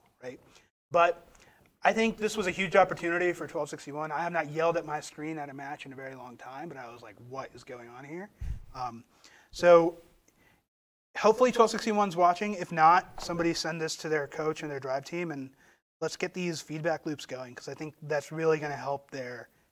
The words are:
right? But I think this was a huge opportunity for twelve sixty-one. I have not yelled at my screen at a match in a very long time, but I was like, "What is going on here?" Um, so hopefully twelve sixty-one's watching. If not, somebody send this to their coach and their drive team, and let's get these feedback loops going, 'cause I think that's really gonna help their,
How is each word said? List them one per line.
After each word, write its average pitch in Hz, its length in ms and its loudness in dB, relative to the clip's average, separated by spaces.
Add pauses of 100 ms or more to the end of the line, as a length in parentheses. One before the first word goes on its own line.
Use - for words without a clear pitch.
(220)
right? 127 180 -12 (520)
But 170 340 4 (580)
I 196 80 6
think 220 260 0
this 214 180 -4
was 202 100 0
a 180 60 0
huge 185 240 0
opportunity 175 560 4
for 165 160 -6
twelve 151 200 -4
sixty-one. 151 440 -8
I 147 100 -2
have 175 80 -2
not 160 180 -2
yelled 160 280 2
at 160 100 -4
my 151 140 -4
screen 156 380 -10
at 143 100 -8
a 135 60 -14
match 139 320 -12
in 135 60 -14
a 127 40 -16
very 135 180 -12
long 123 220 -16
time, 139 320 -12
but 143 100 -14
I 123 140 -12
was 117 100 -20
like, 107 140 -20 (120)
"What - 240 -10
is - 120 -20
going 120 240 -14
on 123 160 -18
here?" 170 260 -12 (420)
Um, 120 300 -8 (480)
so 170 460 8 (1200)
hopefully 220 320 6
twelve 226 200 6
sixty-one's 208 460 0
watching. 180 380 4
If 180 160 -8
not, 170 500 6
somebody 170 340 0
send 165 260 -4
this 160 160 -4
to - 120 -8
their 151 200 0
coach 156 340 -4
and 156 80 -6
their 143 80 -6
drive 147 260 -4
team, 170 280 -6
and 135 180 -8 (500)
let's 160 160 -4
get 185 160 -4
these 175 280 -4
feedback 156 440 -4
loops 151 220 -6
going, 127 260 -10
'cause - 160 -16
I 139 60 -8
think 151 280 -12
that's 147 280 -4
really 156 300 2
gonna 143 160 -6
help 139 340 -6
their, 123 380 -10 (240)